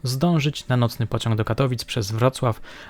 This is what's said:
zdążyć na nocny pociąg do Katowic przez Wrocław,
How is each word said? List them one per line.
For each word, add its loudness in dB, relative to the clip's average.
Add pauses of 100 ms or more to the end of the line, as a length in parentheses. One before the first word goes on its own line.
zdążyć 0
na 2
nocny 2
pociąg 0
do 2
Katowic 0
przez -4
Wrocław, 2 (300)